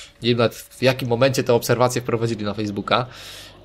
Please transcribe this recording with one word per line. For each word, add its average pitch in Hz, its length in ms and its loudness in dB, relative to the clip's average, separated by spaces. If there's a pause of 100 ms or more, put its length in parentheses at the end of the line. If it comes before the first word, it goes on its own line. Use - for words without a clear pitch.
(220)
nie 113 60 0
wiem 120 100 2
nawet, 113 160 2
w - 280 -14
jakim 123 260 2
momencie 123 360 2
te 120 100 4
obserwacje 120 480 2
wprowadzili 113 420 -2
na 101 100 -4
Facebooka. 104 520 -2 (580)